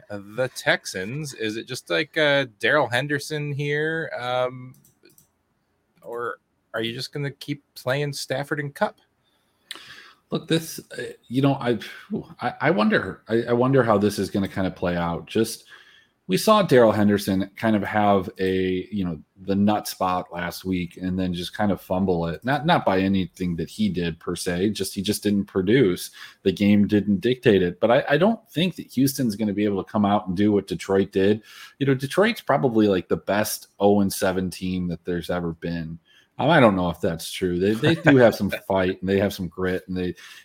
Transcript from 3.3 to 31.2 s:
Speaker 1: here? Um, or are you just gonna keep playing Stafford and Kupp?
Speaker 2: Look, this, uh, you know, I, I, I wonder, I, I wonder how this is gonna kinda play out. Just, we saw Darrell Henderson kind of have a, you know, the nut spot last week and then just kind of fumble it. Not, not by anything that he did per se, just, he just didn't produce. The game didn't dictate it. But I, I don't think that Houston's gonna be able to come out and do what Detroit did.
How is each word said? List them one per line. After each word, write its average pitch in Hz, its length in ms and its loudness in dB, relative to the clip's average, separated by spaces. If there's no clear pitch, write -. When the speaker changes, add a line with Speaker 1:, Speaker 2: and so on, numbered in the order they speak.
Speaker 1:
here? 151 640 -4
Um, 127 560 -4
or 117 380 -8
are 113 80 -4
you 113 120 -4
just 127 200 -12
gonna 143 180 -6
keep - 320 -12
playing 143 380 -4
Stafford 143 480 -6
and 143 160 -10
Kupp? - 240 -4
Speaker 2:
Look, - 200 -6
this, - 300 -2
uh, - 160 -10
you 123 120 0
know, 139 120 4
I, 120 260 -2
I, 123 200 -4
I 139 100 2
wonder, 190 580 0
I, 113 140 2
I 120 100 -2
wonder 127 280 4
how 113 160 4
this 101 220 2
is 92 100 -2
gonna 98 200 -2
kinda 92 220 -2
play 87 260 -4
out. 85 280 -4
Just, - 380 -2
we 185 120 0
saw 214 240 4
Darrell 123 320 6
Henderson 101 640 2
kind 113 180 0
of 98 80 0
have 101 460 2
a, 95 500 -2
you 104 140 -4
know, 82 160 -6
the 95 140 -2
nut 104 340 2
spot 92 420 -4
last 87 320 -8
week 92 320 -4
and 92 240 -4
then 92 140 -2
just 87 200 -8
kind 104 160 0
of 87 120 -2
fumble 92 460 0
it. 82 180 -8
Not, 139 200 -2
not 160 200 0
by 95 140 2
anything 92 580 -2
that 80 120 -6
he 107 200 -2
did 85 320 -4
per 90 160 -6
se, 90 320 -2
just, 98 260 -6
he 98 60 -6
just 101 200 -4
didn't 101 260 0
produce. 98 640 2
The 95 100 2
game 101 340 4
didn't 101 320 2
dictate 113 420 4
it. 87 200 -2
But 113 100 2
I, 131 200 4
I 147 60 2
don't 214 220 2
think 165 260 -2
that 127 160 -14
Houston's 131 420 0
gonna 107 160 -2
be 101 140 0
able 98 180 -2
to - 80 -14
come 104 140 2
out 101 220 2
and 90 100 -4
do 104 160 4
what 98 120 2
Detroit 98 460 0
did. 101 300 2